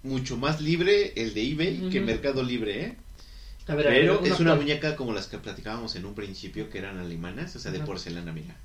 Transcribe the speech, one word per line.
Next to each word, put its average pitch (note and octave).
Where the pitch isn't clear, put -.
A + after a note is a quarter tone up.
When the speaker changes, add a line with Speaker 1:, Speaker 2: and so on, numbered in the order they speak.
Speaker 1:
mucho C3
más D3+
libre F3+
el A2
de A2
eBay F3+
que F#3
Speaker 2:
Ujú. A2+
Speaker 1:
Mercado C3
Libre, A#2
¿eh? A#3+
Speaker 2:
A D#3
ver, D3
a -
ver, B2+
Speaker 1:
Pero F#3
Speaker 2:
una F3+
Speaker 1:
es -
una E3
Speaker 2:
cual- D3
Speaker 1:
muñeca D3
como B2
las G2
que G#2+
platicábamos G#2+
en F2+
un G2+
principio, G2+
que G2
eran F#2+
alemanas, F2+
o A#2+
sea, -
de F#2
Speaker 2:
Ajá. D3+
Speaker 1:
porcelana, F2
mira, D#2+